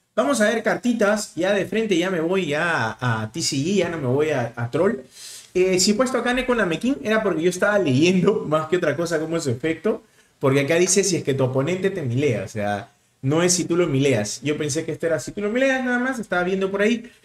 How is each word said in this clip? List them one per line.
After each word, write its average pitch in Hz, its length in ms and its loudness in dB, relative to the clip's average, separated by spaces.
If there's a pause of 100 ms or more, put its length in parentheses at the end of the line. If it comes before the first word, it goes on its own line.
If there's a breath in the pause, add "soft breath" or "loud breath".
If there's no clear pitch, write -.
(160)
Vamos 254 260 2
a 208 80 4
ver 226 120 0
cartitas, 214 720 0
ya 180 200 0
de 190 120 0
frente 208 320 0
ya 180 140 0
me 180 80 0
voy 180 260 0
ya 147 460 0
a, 113 320 -2
a 107 80 -6
T 165 100 -6
C - 140 -2
G, 165 220 0
ya 170 120 2
no 165 80 -4
me 143 80 -4
voy 143 240 2
a, 131 260 -2
a 120 140 -4
Troll. 196 280 0 (580 loud breath)
Eh, 185 240 4
si 202 120 4
he - 40 4
puesto 247 240 0
acá 240 160 -2
Neko 247 180 0
Namekin 220 480 0
era 214 220 0
porque 170 180 0
yo 175 80 2
estaba 202 300 2
leyendo 175 560 4
<laughs> 143 120 -4
más 156 200 0
que 180 100 0
otra 180 180 0
cosa 165 240 -2
cómo 160 180 -2
es 151 80 -4
su 139 40 -2
efecto, 160 540 -2 (340 soft breath)
porque 139 220 2
acá 139 160 2
dice, 185 280 4
"Si 185 120 0
es 139 80 -2
que 151 100 -2
tu 131 120 2
oponente 160 440 0
te 185 140 -6
milea", 123 400 0
o 98 40 -10
sea, 104 440 -4 (320)
no 147 180 2
es 180 120 2
si 175 100 0
tú 160 120 -2
lo 175 120 2
mileas. 135 560 0
Yo 147 120 -2
pensé 151 300 -4
que 160 60 -6
este 156 160 -4
era 160 120 0
si - 120 -10
tú 202 100 -8
lo 208 80 -2
mileas 262 340 0
nada 247 140 -2
más, 247 220 -4
estaba 180 240 -2
viendo 190 260 -2
por 196 140 -2
ahí, 220 280 0 (140 loud breath)